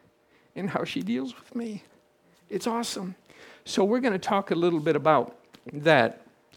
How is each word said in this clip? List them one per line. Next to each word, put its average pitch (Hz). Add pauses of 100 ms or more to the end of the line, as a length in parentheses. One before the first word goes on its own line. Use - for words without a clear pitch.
(540)
and 180
how -
she -
deals 247
with -
me. 233 (680)
It's 208
awesome. 220 (500)
So -
we're 220
gonna 220
talk 196
a 202
little 170
bit 151
about 143 (340)
that. 147 (380)